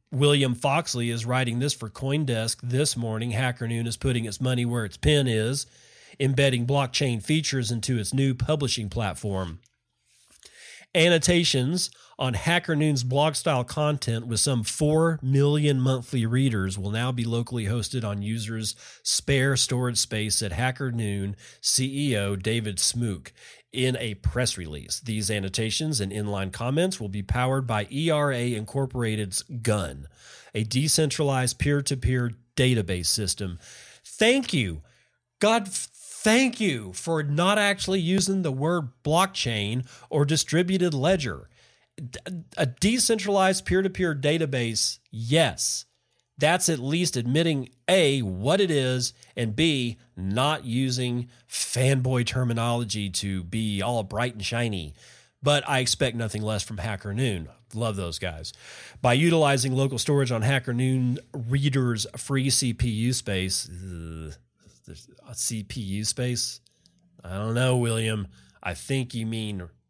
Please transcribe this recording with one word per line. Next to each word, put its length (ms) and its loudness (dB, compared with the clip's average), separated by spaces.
William 420 2
Foxley 560 -2
is 160 -4
writing 320 0
this 160 -2
for 160 -8
CoinDesk 720 -2
this 340 0
morning. 360 -4
Hacker 360 -2
Noon 200 -2
is 100 -4
putting 280 0
its 140 -8
money 260 0
where 200 -2
its 120 -12
pen 300 4
is, 380 0
embedding 480 4
blockchain 560 0
features 480 0
into 260 0
its 160 -2
new 220 2
publishing 540 -2
platform. 720 -4
Annotations 960 4
on 160 -2
Hacker 420 0
Noon's 280 2
blog-style 600 0
content 600 -2
with 140 -2
some 240 0
four 580 2
million 580 4
monthly 460 0
readers 540 2
will 100 -4
now 220 -2
be 140 -2
locally 400 -2
hosted 380 -2
on 200 -4
users' 520 -6
spare 520 2
storage 440 0
space, 380 0
said 160 -2
Hacker 380 -2
Noon 440 -2
C 520 0
E 40 2
O 180 0
David 420 -2
Smook 560 -2
in 260 0
a 180 -6
press 420 0
release. 420 -8
These 300 -4
annotations 720 -2
and 120 -2
inline 400 -4
comments 480 -2
will 100 -6
be 120 -6
powered 460 0
by 240 0
E 180 -2
R 220 2
A 240 -2
Incorporated's 880 -4
Gun, 640 -2
a 80 0
decentralized 960 2
peer-to-peer 720 0
database 520 2
system. 520 -2
Thank 500 2
you. 280 0
God, 280 4
f-, 260 -8
thank 640 2
you 340 -2
for 280 -2
not 380 2
actually 400 0
using 420 0
the 100 -2
word 380 0
blockchain 840 0
or 160 2
distributed 680 2
ledger. 540 0
D-, 220 -12
a 120 2
decentralized 1000 2
peer-to-peer 500 2
database, 840 0
yes. 760 0
That's 300 4
at 80 2
least 400 0
admitting, 520 0
A, 340 4
what 400 0
it 80 2
is, 440 0
and 200 -2
B, 420 0
not 480 0
using 640 -2
fanboy 800 0
terminology 800 -2
to 340 -4
be 380 -2
all 220 0
bright 300 -2
and 120 -10
shiny. 480 -2
But 260 2
I 120 2
expect 360 0
nothing 280 -4
less 180 -2
from 160 -8
Hacker 380 -6
Noon. 340 -2
Love 220 -4
those 240 -6
guys. 340 -8
By 120 6
utilizing 600 4
local 240 0
storage 340 2
on 120 0
Hacker 320 2
Noon 420 2
readers' 720 0
free 360 0
C 220 2
P 140 0
U 260 0
space, 540 -2
ugh, 680 -10
there's 240 -20
a 60 -14
C 300 -4
P 180 -8
U 240 -4
space? 560 -4
I 120 -10
don't 200 -2
know, 220 4
William. 500 0
I 140 -6
think 400 -4
you 100 -4
mean, 440 -6